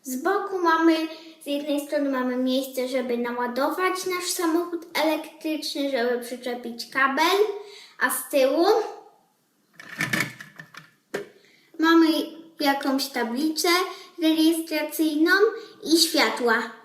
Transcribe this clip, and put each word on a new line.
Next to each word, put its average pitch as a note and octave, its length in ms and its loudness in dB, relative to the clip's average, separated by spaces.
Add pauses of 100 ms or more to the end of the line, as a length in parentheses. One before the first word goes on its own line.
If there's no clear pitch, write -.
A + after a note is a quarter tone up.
Z B3+ 120 -8
boku F#4+ 440 -2
mamy, E4 360 4 (480)
z - 20 -20
jednej C#4+ 420 -4
strony C#4+ 220 -2
mamy B3+ 280 -2
miejsce, B3+ 500 -2
żeby B3 300 -2
naładować B3+ 880 -2
nasz F4+ 200 -4
samochód E4+ 600 -2 (180)
elektryczny, D#4 880 -4
żeby A#3+ 340 -2
przyczepić A#3+ 640 -10
kabel, D4+ 480 2 (600)
a C4 100 2
z - 220 -4
tyłu C#4+ 340 4 (3250)
mamy E4 280 6 (520)
jakąś C#4 480 0
tablicę C4 600 -2 (540)
rejestracyjną D#4 1080 2 (520)
i D#4+ 140 4
światła A#3 580 2 (300)